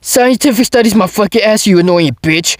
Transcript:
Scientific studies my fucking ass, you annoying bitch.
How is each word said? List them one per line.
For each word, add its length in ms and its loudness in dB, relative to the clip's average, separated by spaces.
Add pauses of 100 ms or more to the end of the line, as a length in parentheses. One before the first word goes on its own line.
Scientific 600 0
studies 300 0
my 120 2
fucking 360 -2
ass, 240 0
you 120 2
annoying 440 0
bitch. 360 -2